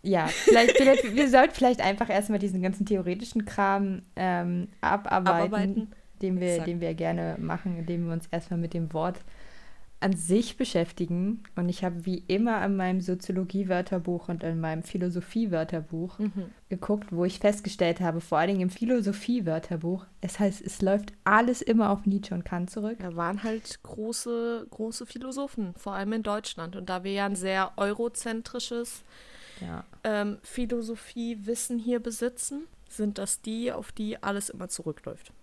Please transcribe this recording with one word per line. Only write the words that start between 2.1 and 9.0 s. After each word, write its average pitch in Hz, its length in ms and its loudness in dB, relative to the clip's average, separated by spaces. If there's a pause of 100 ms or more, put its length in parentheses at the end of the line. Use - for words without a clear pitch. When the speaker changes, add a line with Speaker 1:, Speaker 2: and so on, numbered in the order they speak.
Speaker 1:
diesen 185 220 0
ganzen 196 240 0
theoretischen 202 600 0
Kram, 196 560 0 (140)
ähm, 175 540 0 (120)
abarbeiten, 185 460 2
Speaker 2:
Abarbeiten. 196 640 2 (300)
Speaker 1:
den 185 180 2
wir, 180 140 2
Speaker 2:
Exakt. 160 140 0
Speaker 1:
den 170 140 -2
wir 165 120 -2
gerne 165 440 -2
machen, 165 400 -4
indem 170 300 -2
wir 165 60 -2
uns 165 180 -6
erstmal 170 280 -4
mit 170 140 -4
dem 165 200 -4
Wort 170 240 -2 (840)